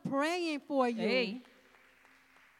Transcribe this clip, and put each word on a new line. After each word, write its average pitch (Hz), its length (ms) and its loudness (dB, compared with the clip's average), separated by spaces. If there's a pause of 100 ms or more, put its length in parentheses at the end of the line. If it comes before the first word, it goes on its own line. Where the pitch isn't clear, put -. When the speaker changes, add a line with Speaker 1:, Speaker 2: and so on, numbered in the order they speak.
Speaker 1:
praying 302 640 -2
for 262 220 2
you. 226 160 -2
Speaker 2:
Ey. 240 380 0 (1160)